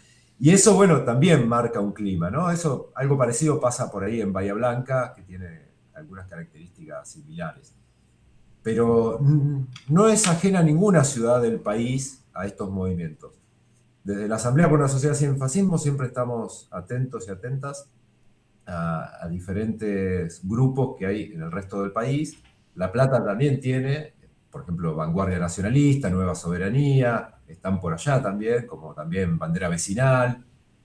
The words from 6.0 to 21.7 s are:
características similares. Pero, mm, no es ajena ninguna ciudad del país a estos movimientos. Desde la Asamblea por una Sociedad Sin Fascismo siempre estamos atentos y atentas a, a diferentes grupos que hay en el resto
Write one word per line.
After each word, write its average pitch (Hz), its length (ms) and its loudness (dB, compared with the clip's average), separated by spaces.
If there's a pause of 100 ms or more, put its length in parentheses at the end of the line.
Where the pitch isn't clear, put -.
características 80 840 -18
similares. 78 640 -16 (880)
Pero, 113 560 2
mm, 143 400 4 (300)
no 185 180 6
es 214 220 4
ajena 175 340 2
ninguna 160 400 6
ciudad 120 380 2
del 113 180 0
país 117 640 -4 (100)
a 92 120 -6
estos 98 240 -8
movimientos. 90 680 -6 (640)
Desde 101 280 -6
la 110 80 -2
Asamblea 135 320 4
por 151 100 6
una 143 80 4
Sociedad 135 260 0
Sin 139 240 0
Fascismo 170 400 0
siempre 139 300 -2
estamos 120 640 -6
atentos 117 560 -6
y 101 40 -10
atentas 135 580 -10 (760)
a, 85 600 -6
a - 20 -10
diferentes 95 1200 -4
grupos 131 500 0
que 92 80 -6
hay 101 280 -6
en 82 80 -12
el 82 100 -10
resto 98 300 -8